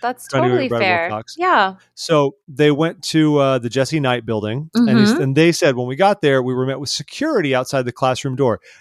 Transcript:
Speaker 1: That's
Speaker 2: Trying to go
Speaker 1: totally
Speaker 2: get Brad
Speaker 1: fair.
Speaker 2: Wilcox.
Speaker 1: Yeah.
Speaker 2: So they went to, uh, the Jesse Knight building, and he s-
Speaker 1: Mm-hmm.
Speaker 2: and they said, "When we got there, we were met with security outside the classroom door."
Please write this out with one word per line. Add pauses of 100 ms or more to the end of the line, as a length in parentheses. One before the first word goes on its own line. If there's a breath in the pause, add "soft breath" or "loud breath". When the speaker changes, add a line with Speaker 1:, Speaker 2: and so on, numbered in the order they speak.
Speaker 1:
That's
Speaker 2:
Trying
to
go
Speaker 1:
totally
Speaker 2:
get
Brad
Speaker 1:
fair.
Speaker 2:
Wilcox.
Speaker 1:
Yeah. (180 soft breath)
Speaker 2:
So (100)
they
went
to,
uh,
the
Jesse
Knight
building,
and
he
s-
Speaker 1:
Mm-hmm.
Speaker 2:
and
they
said,
"When
we
got
there,
we
were
met
with
security
outside
the
classroom
door." (220 loud breath)